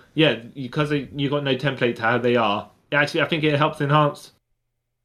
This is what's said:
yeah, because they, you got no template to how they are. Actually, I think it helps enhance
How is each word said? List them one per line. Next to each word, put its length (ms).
yeah, 220
because 560
they, 260
you 140
got 120
no 140
template 400
to 60
how 160
they 180
are. 340
Actually, 300
I 60
think 160
it 120
helps 240
enhance 520